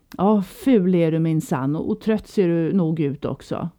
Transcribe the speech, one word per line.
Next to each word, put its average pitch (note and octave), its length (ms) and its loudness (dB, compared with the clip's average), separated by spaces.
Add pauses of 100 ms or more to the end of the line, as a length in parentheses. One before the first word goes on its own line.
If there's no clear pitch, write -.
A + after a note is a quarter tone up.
(160)
"Ja, G3+ 260 2
ful F#3 520 2
är E3 180 2
du D#3+ 60 0
minsann D#3 580 0
och, - 140 -6
och G#3+ 100 -6
trött G#3+ 280 -4
ser F#3 200 0
du E3 240 0
nog E3 280 0
ut C#3+ 240 -4
också." - 540 -8